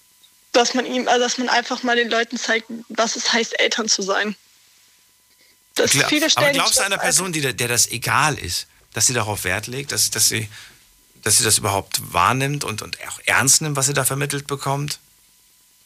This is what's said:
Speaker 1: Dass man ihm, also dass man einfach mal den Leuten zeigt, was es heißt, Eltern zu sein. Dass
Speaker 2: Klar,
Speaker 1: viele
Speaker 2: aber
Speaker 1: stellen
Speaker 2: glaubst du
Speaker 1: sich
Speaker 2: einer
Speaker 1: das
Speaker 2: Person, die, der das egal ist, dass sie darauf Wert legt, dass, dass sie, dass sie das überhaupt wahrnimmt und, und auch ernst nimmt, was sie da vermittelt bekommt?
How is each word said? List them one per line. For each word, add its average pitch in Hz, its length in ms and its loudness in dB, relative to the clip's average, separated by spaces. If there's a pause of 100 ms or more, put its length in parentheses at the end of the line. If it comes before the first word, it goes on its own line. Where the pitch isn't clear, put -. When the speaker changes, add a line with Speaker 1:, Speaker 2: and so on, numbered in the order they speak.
(500)
Speaker 1:
Dass 240 240 4
man 254 100 0
ihm, 247 220 -2
also 247 140 4
dass 240 180 -2
man 254 100 -4
einfach 240 360 -2
mal 240 100 2
den 240 160 0
Leuten 226 260 -2
zeigt, 226 300 -2 (220)
was 220 260 0
es - 180 -2
heißt, 226 280 -2
Eltern - 280 0
zu - 140 0
sein. 196 320 -2 (1400)
Dass - 160 2
Speaker 2:
Klar, 139 160 4
Speaker 1:
viele 302 160 2
Speaker 2:
aber 311 60 2
Speaker 1:
stellen 285 240 4
Speaker 2:
glaubst 214 180 2
du - 60 2
Speaker 1:
sich - 80 2
Speaker 2:
einer - 100 0
Speaker 1:
das - 80 -4
Speaker 2:
Person, 175 280 2
die, 156 100 -2
der 123 260 -2
das 117 240 2
egal 120 460 0
ist, 87 280 -6 (260)
dass - 140 0
sie 127 80 2
darauf 107 300 -2
Wert 95 240 -2
legt, 135 240 -8
dass, 107 180 0
dass - 180 2
sie, 107 200 -2 (720)
dass 107 160 2
sie - 60 2
das 107 140 4
überhaupt 101 540 -2
wahrnimmt 131 520 2
und, 107 180 -6
und - 240 -10
auch - 200 -12
ernst 120 360 4
nimmt, 151 140 -2
was 135 100 0
sie 139 80 0
da 135 100 2
vermittelt 143 440 -2
bekommt? 139 500 -4 (880)